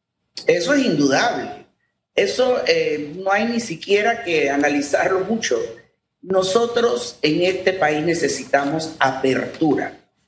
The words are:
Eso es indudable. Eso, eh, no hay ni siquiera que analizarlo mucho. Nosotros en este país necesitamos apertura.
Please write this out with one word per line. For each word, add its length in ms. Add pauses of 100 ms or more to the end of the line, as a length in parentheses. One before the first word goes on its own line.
(480)
Eso 260
es 100
indudable. 800 (460)
Eso, 540
eh, 480
no 160
hay 140
ni 160
siquiera 640
que 260
analizarlo 680
mucho. 400 (600)
Nosotros 1000
en 200
este 300
país 320
necesitamos 920
apertura. 1000 (280)